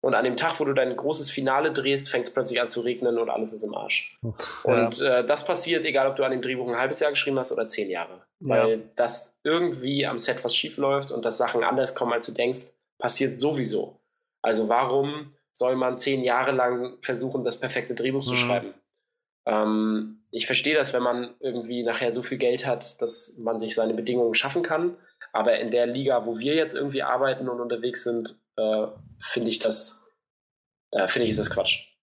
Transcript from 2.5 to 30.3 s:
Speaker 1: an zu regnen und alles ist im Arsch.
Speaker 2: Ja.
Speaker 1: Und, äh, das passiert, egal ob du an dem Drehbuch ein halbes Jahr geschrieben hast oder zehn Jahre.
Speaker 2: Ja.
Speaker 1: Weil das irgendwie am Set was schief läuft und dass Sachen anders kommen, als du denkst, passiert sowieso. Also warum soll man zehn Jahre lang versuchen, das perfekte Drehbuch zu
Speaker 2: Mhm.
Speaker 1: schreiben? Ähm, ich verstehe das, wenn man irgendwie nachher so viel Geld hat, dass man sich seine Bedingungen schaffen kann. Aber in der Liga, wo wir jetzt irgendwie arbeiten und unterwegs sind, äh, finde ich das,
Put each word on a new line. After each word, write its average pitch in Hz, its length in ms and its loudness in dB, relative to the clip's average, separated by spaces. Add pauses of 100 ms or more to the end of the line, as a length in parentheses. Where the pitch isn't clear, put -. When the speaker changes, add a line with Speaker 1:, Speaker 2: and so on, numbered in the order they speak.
Speaker 1:
an 120 60 0
zu 120 140 -4
regnen 120 360 0
und 117 140 0
alles 110 220 -4
ist 107 100 -8
im 104 100 -6
Arsch. - 480 -6
Speaker 2:
Ja. 113 100 -6 (320)
Speaker 1:
Und, 117 380 2
äh, 123 240 4
das 147 180 0
passiert, 165 400 0
egal 135 240 2
ob 135 80 0
du 135 80 2
an 131 60 2
dem 127 140 -2
Drehbuch 127 260 -4
ein 117 80 -2
halbes 135 220 -2
Jahr 151 100 4
geschrieben 139 300 0
hast 127 120 -2
oder 113 160 -2
zehn 104 220 -2
Jahre. 85 320 -6 (200)
Speaker 2:
Ja. 131 80 -6 (180)
Speaker 1:
Weil 110 280 0
das - 480 -2
irgendwie 139 640 0
am 120 140 -4
Set - 240 0
was 117 120 0
schief - 220 -2
läuft 139 340 0
und 117 140 -4
dass 113 140 0
Sachen 117 240 2
anders 131 320 0
kommen, 120 180 0
als 117 140 -2
du 113 60 -10
denkst, 123 340 -2 (320)
passiert 123 400 2
sowieso. 127 600 0 (440)
Also 110 260 2
warum 139 600 2 (220)
soll 127 220 2
man 127 220 0
zehn 135 260 2
Jahre 127 280 2
lang 123 500 0
versuchen, 127 420 -4
das 117 160 -2
perfekte 123 360 -4
Drehbuch 131 300 -2
zu 123 80 -2
Speaker 2:
Mhm. 127 40 0
Speaker 1:
schreiben? 101 360 0 (720)
Ähm, 107 840 0
ich - 160 -4
verstehe 147 300 2
das, 139 180 2
wenn 123 80 2
man 120 380 -2
irgendwie 120 420 -4
nachher 117 300 0
so 120 100 -2
viel 123 160 -4
Geld 120 300 0
hat, - 340 -4
dass - 380 -2
man 113 180 -2
sich 110 160 -4
seine 113 220 2
Bedingungen 117 400 2
schaffen 143 260 0
kann. 170 360 0 (360)
Aber - 240 4
in 117 140 -2
der 120 160 4
Liga, 123 400 0
wo 117 100 -4
wir 135 160 0
jetzt 156 220 0
irgendwie 135 260 -2
arbeiten 131 480 0
und 123 100 -4
unterwegs 120 440 -4
sind, 117 340 -4 (200)
äh, 107 300 2 (320)
finde 113 300 0
ich 110 100 0
das, - 420 2 (920)